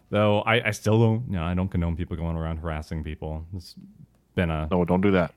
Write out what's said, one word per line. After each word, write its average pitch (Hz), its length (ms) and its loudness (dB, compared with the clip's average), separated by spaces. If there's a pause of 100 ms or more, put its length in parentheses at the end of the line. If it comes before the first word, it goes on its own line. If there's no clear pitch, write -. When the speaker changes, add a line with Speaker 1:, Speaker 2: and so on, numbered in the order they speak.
(100)
Speaker 1:
Though 104 300 2
I, 113 260 0
I 107 60 0
still 107 260 2
don't, 113 300 2
you 98 80 -4
know, 82 80 -2
I 90 100 -2
don't 92 140 0
condone 85 260 -2
people 85 220 -6
going 82 200 -4
around 82 200 -4
harassing 78 480 -6
people. 78 500 -8
It's - 220 -14 (580)
been 85 160 2
a 78 180 -2
Speaker 2:
No, 90 160 4
don't 90 160 4
do 101 120 4
that. 90 240 2